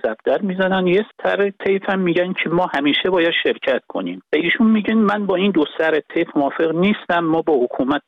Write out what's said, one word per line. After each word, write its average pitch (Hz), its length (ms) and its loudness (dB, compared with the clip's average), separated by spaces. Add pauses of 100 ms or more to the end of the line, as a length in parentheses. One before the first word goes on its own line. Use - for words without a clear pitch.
زبدر 123 380 -2
می‌زنن. 190 440 0
یک 190 200 2 (160)
سر 196 300 0 (120)
طیف 196 260 0
هم 190 80 0
می‌گن 180 340 0
که - 160 -4
ما 170 260 0
همیشه 143 360 0
باید 170 320 2
شرکت 127 460 -2
کنیم. 92 340 -8 (100)
و 151 40 0
ایشون 165 340 2
می‌گن 220 240 2
من 208 320 2
با 190 100 0
این 196 140 2
دو 165 140 2 (140)
سر 156 220 0 (140)
طیف 165 220 -2
موافق 156 380 0
نیستم، 180 460 0
ما 165 220 0
با 139 220 2
حکومت 139 440 -2